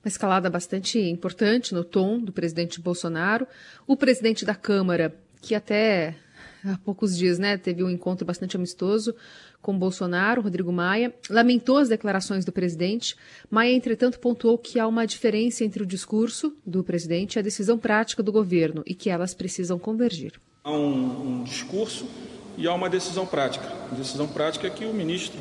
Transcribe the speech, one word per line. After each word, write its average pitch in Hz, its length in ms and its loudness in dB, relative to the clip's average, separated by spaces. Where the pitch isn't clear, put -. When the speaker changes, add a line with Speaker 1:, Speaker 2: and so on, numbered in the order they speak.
Speaker 1:
Uma - 60 -6
escalada 190 420 0
bastante 190 480 -4
importante 202 760 0
no 175 100 -2
tom 196 360 2
do 214 120 -6
presidente 170 480 -4
Bolsonaro. 175 680 -2
O 277 120 4
presidente 247 480 2
da 214 100 0
Câmara, 175 580 2
que - 120 -4
até 208 640 2
há 190 220 -2
poucos 190 320 0
dias, 175 200 4
né, 202 200 0
teve 180 260 -2
um 185 60 2
encontro 180 360 -2
bastante 180 300 -6
amistoso 202 580 0
com 196 160 -2
Bolsonaro, 185 640 0
Rodrigo 180 300 -2
Maia, 190 420 0
lamentou 240 500 6
as 277 100 4
declarações 196 560 0
do 185 80 -4
presidente. 180 640 -2
Maia, 233 220 4
entretanto, 247 480 2
pontuou 233 360 4
que 233 220 -4
há 220 80 2
uma 226 180 2
diferença 226 600 0
entre 214 180 -4
o - 20 -2
discurso 220 720 -2
do 185 160 0
presidente 175 540 -2
e 233 40 2
a - 20 0
decisão 208 360 0
prática 220 460 0
do 202 80 2
governo 170 540 2
e 185 100 -6
que - 140 -2
elas 180 240 -2
precisam 185 440 -4
convergir. 196 540 -2
Speaker 2:
Há 147 80 -6
um, 131 680 0
um 123 40 -6
discurso - 680 -4
e 131 80 -2
há 175 80 2
uma 180 160 0
decisão 185 360 -2
prática. 139 420 -2
A 127 40 -6
decisão 135 340 -4
prática 151 360 -4
é 180 40 -2
que 220 160 -8
o 220 80 -4
ministro 185 480 -4